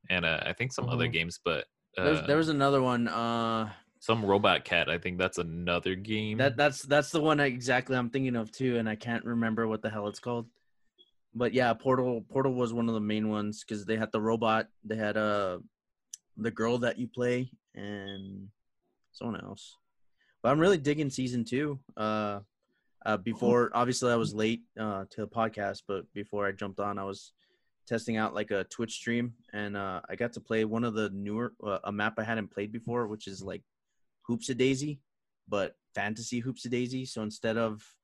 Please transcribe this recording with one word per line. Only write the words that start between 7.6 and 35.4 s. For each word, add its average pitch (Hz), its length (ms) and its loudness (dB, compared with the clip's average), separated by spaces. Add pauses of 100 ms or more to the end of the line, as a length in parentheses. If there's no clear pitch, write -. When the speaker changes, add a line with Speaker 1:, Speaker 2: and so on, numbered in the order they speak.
Speaker 3:
I'm 120 140 0
thinking 131 260 0
of 107 140 -2
too, 127 260 0
and 113 100 0
I 107 80 -2
can't 117 300 -4
remember 113 420 0
what 110 140 -2
the 107 80 -2
hell 104 180 -4
it's 101 120 -8
called. 120 260 -4 (920)
But 117 180 0
yeah, 123 200 4
Portal, 127 560 2
Portal 135 240 2
was 123 200 0
one 117 140 0
of 113 80 0
the 107 60 0
main 107 280 0
ones 107 340 -2
'cause 104 220 -6
they 110 120 0
had 110 140 -2
the 110 100 0
robot, 110 460 2 (180)
they 110 100 -4
had, 107 220 -2
uh, 101 420 0 (760)
the 110 120 -2
girl 113 300 0
that 120 180 0
you 120 100 -4
play, 123 440 -2 (240)
and 98 720 -10 (640)
someone - 300 -6
else. - 360 -16 (640)
But 117 80 4
I'm 147 100 4
really 185 200 6
digging 147 320 0
season 123 340 -2
two. 139 340 -2 (180)
Uh, 107 420 0 (680)
uh, 107 120 2
before, 120 580 4
obviously, 123 360 2
I 117 40 6
was 107 180 0
late, 110 300 0 (160)
uh, 101 320 -4
to 110 100 -10
the 101 60 -4
podcast, 104 600 -2
but 95 260 -6
before 101 340 -4
I 98 60 0
jumped 101 260 -8
on, 101 180 -2
I 98 60 -4
was 98 300 -10 (520)
testing 117 320 -2
out, 110 160 0
like, 107 160 -4
a 98 140 0
Twitch 110 300 -6
stream, 120 400 -2 (200)
and, 104 220 -6
uh, 95 340 -4
I 95 60 -6
got 117 180 -2
to 117 80 -12
play 110 240 0
one 113 200 0
of 110 100 -2
the 107 160 0
newer, 104 420 -4 (100)
uh, 98 200 -2
a 101 80 -6
map 104 260 0
I 110 60 -2
hadn't 110 280 -2
played 104 200 -4
before, 117 360 -4
which 107 200 -10
is, 95 160 -12
like, 92 200 -10 (600)
Hoops-a-Daisy, 131 800 0 (460)